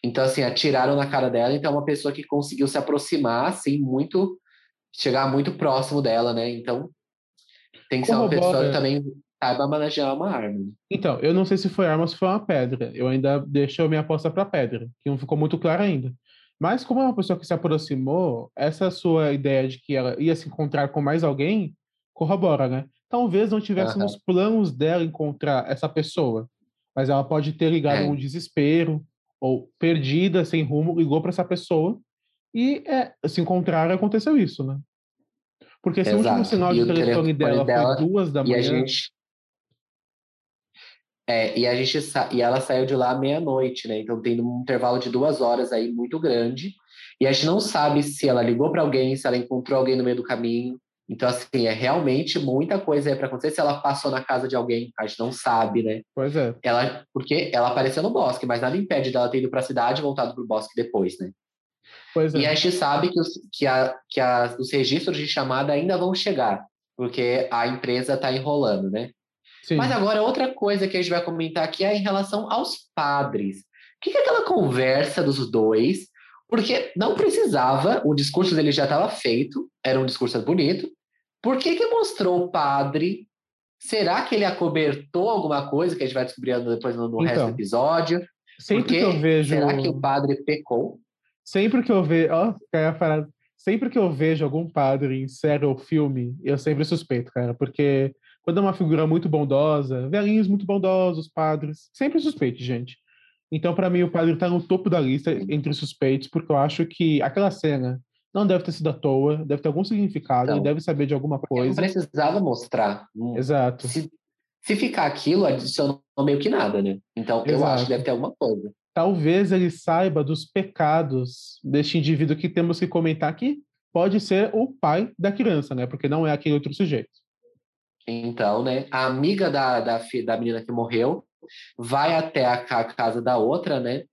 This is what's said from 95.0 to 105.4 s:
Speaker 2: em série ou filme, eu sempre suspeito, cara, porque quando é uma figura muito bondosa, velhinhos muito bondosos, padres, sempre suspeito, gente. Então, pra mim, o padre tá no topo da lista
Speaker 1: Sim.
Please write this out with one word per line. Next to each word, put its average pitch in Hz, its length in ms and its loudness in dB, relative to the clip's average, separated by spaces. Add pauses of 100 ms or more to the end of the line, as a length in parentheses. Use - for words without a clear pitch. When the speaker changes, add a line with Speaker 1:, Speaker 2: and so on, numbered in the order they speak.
Speaker 2:
em 135 40 -6
série 147 380 0
ou 135 120 2
filme, 131 680 -2
eu 139 140 0
sempre 147 280 0
suspeito, 135 460 -4
cara, 120 240 -2
porque 135 580 0 (300)
quando 170 140 0
é 202 40 2
uma 196 120 2
figura 160 340 2
muito 170 200 2
bondosa, 139 840 2
velhinhos 208 380 2
muito 196 200 0
bondosos, 185 600 0
padres, 156 680 -4
sempre 294 260 0
suspeito, 151 420 -2
gente. 123 360 -4 (540)
Então, 160 240 -2
pra 190 140 2
mim, 180 140 4
o 170 80 0
padre 165 240 2
tá 175 140 0
no 175 120 2
topo 185 280 0
da 175 100 2
lista 135 400 0
Speaker 1:
Sim. 196 100 -6